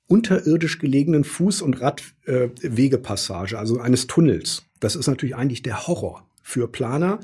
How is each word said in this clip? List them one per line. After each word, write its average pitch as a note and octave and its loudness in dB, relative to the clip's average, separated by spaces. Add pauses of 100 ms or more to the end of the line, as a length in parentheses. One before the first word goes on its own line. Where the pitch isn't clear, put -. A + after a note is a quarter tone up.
unterirdisch E3 2
gelegenen C#3+ 2
Fuß- F3+ 0
und B2+ 0
Radwegepassage, B2 -2
äh, A#2 -2
Wegepassage, G#2 0
also A2+ -2
eines B2 2
Tunnels. C3 2 (180)
Das A2 -2
ist C3 -4
natürlich B2+ -2
eigentlich B2 -2
der A2 -8
Horror, - -6 (160)
für A#2+ -4
Planer, D#3+ -2